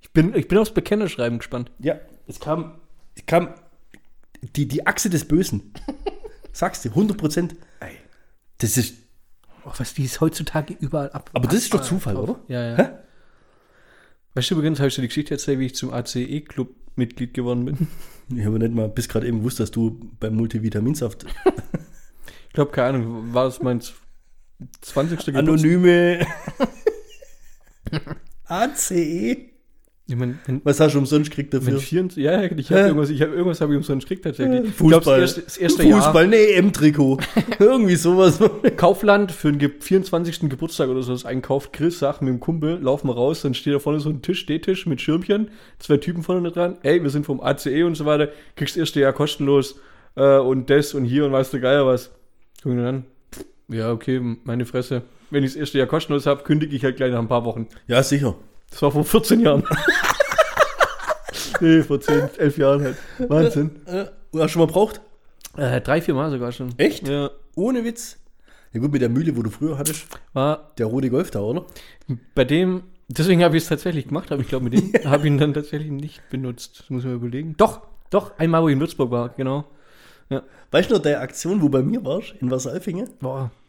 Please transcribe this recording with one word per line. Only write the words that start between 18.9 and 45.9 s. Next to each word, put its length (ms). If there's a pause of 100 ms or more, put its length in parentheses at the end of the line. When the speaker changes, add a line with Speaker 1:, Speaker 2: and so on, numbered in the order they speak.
Speaker 2:
gerade 180
eben 120
gewusst, 200
dass 120
du 280 (200)
beim 160
Multivitaminsaft 920 (100)
<laughs> 1120
Speaker 1:
Ich 60
glaub, 180
keine 280
Ahnung, 340
war 120
das 160
mein 200
z-, 120 (880)
zwanzigster 520
Geburtstag? 360
Speaker 2:
Anonyme 560 (1700)
<laughs> 560
A 260
C 220 (360)
E? 180 (560)
Speaker 1:
Ich 120
mein, 200 (100)
wenn 180
Speaker 2:
Was 160
hast 140
du 40
umsonst 320
gekriegt 220
dafür? 220
Speaker 1:
Wenn 40
vierundzwanzig, 460
ja, 160
ja, 100
ich 200
hab 60
Speaker 2:
Hä? 100
Speaker 1:
irgendwas, 220
ich 120
hab 80
irgendwas 320
hab 80
ich 80
umsonst 280
gekriegt 200
tatsächlich. 340
Speaker 2:
Äh, 80
Speaker 1:
Ich 100
glaub, 260
Speaker 2:
Fußball. 180
Speaker 1:
das 160
erste, 60
das 140
erste 300
Jahr. 160
Speaker 2:
Fußball, 240
nee, 280
M-Trikot. 640 (200)
<laughs> 200
Irgendwie 360
sowas. 420 (380)
Speaker 1:
Kaufland 560
für 180
den 100
Ge-, 200
vierundzwanzigsten 720
Geburtstag 400
oder 140
so, 100
das 100
einkauft, 480
Chris 280
sagt 220
mit 100
dem 100
Kumpel, 400
laufen 260
wir 80
raus, 280
dann 100
steht 200
da 60
vorne 220
so 80
ein 120
Tisch, 200
Stehtisch 440
mit 140
Schirmchen, 520 (280)
zwei 160